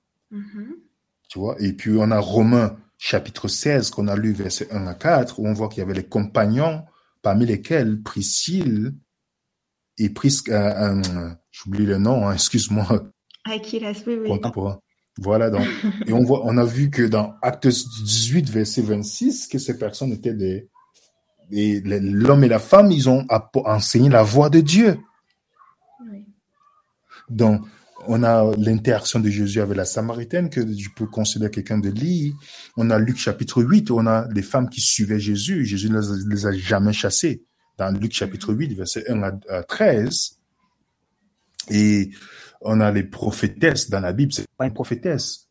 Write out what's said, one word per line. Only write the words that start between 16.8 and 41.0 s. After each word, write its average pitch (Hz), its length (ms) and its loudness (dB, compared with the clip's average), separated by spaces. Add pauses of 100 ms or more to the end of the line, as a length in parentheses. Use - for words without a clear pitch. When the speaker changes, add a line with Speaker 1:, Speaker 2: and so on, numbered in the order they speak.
Speaker 2:
que 131 120 0
dans 107 400 0
Actes 127 260 0
dix-huit, 117 840 0
verset 107 320 -2
vingt-six, 107 640 -2
que - 120 -6
ces 127 200 -6
personnes 120 340 -6
étaient 110 220 -4
des, 95 340 -4 (840)
et 104 280 0
les, 101 200 -4
l'homme 110 440 4
et 120 40 4
la 113 100 2
femme, 202 320 8
ils 139 180 2
ont 131 200 4
app-, 110 360 -2
enseigné 110 440 4
la 123 140 8
voix 131 280 4
de 165 100 8
Dieu. 175 380 6 (1120)
Speaker 1:
Oui. 202 160 -18 (1000)
Speaker 2:
Donc, 107 340 4 (440)
on 117 160 2
a 113 360 4
l'interaction 110 640 0
de 107 100 2
Jésus 101 300 -2
avec 101 160 -2
la 95 80 -2
Samaritaine, 120 640 -4
que 135 100 -4
je 104 340 -6
peux 110 120 -6
considérer 107 440 -4
quelqu'un 107 280 -4
de 101 120 -2
lié. 147 420 -2 (440)
On 113 140 2
a 110 80 4
Luc 117 180 0
chapitre - 460 -2
huit, 208 280 4
où 120 80 2
on 113 80 2
a 113 260 2
les 104 100 -2
femmes 127 260 -2
qui - 120 -10
suivaient 107 400 0
Jésus. 104 440 -2
Jésus 101 260 -2
ne 110 100 2
les, 101 340 -4
les 101 120 -2
a 101 60 0
jamais 98 400 0
chassées. - 520 -2 (340)
Dans 95 200 -2
Luc 104 140 -4
chapitre 98 400 -4
Speaker 1:
Mhm. 107 60 0
Speaker 2:
huit, 143 160 -4
verset 98 360 -8
un 107 120 -2
à, 98 100 -4 (160)
à 92 140 -6
treize. - 760 0 (1300)